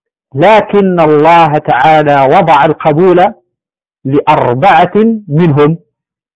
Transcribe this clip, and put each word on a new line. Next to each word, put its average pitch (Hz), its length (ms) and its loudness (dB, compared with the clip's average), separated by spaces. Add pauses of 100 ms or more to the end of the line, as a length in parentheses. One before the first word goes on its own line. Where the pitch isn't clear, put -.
(340)
لكن 196 640 0
الله 156 580 2
تعالى 147 800 0
وضع 156 280 2
القبول 175 720 0 (720)
لأربعة 147 880 0 (360)
منهم، 151 500 0 (580)